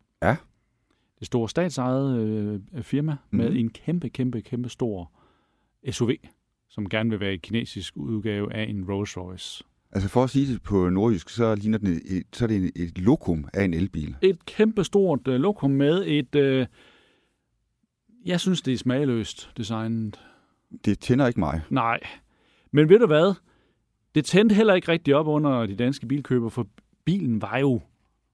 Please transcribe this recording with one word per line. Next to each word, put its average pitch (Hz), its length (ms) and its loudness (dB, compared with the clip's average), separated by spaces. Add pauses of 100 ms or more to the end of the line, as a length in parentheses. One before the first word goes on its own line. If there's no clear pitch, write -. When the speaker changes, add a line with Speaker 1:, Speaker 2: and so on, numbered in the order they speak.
(240)
Speaker 1:
Ja. 107 120 2 (840)
Speaker 2:
Det 107 80 -14
store 113 220 -2
statsejede, 135 680 0 (560)
øh, 127 100 -10
firma 147 340 -2 (140)
med 117 180 2
Speaker 1:
Mhm. - 100 0
Speaker 2:
en 117 100 0
kæmpe, 165 400 -4
kæmpe, 123 320 -4
kæmpe 120 280 -6
stor 98 420 -6 (800)
S - 100 -2
U 120 40 2
V, 113 60 0 (580)
som 98 200 -8
gerne 110 200 0
vil 107 100 -4
være 98 140 -2
en 90 60 -6
kinesisk 110 580 -6
udgave 104 560 -4
af 110 100 -4
en 104 280 -6
Rolls 98 260 -4
Royce. 90 460 -14 (280)
Speaker 1:
Altså 98 180 -2
for 123 140 4
at 127 60 0
sige 139 240 0
det 104 80 -6
på 92 280 2
nordjysk, 98 400 2
så 113 260 0
ligner 107 220 0
den 104 100 -2 (180)
et, 92 180 -4 (100)
så 120 120 -2
er - 20 0
det 98 280 0
et 85 240 -6
lokum 90 540 0
af 101 100 0
en 90 100 0
elbil. 80 480 -4
Speaker 2:
Et 190 240 2
kæmpe 214 380 0
stort, 180 440 0
øh, 127 120 2
lokum 156 320 0
med 147 360 2
et, 147 280 0
øh, 135 300 2 (1600)
jeg 175 140 -2
synes, 185 220 0
det 131 120 -2
er 113 40 -2
smagløst 123 800 -2
designet. 113 640 -6 (640)
Speaker 1:
Det 101 140 2
tænder 131 280 2
ikke 117 120 -2
mig. 78 300 -2
Speaker 2:
Nej. 117 300 0 (720)
Men 151 180 4
ved 208 100 10
du 240 80 4
hvad? 160 260 4 (800)
Det 147 100 2
tændte 208 300 4
heller 214 180 6
ikke 180 180 2
rigtig 143 240 4
op 156 120 2
under 143 380 2
de 98 100 -4
danske 123 320 -2
bilkøbere, 127 440 0
for 117 160 -4 (380)
bilen 151 360 0
var 110 160 -4
jo, 135 240 2 (520)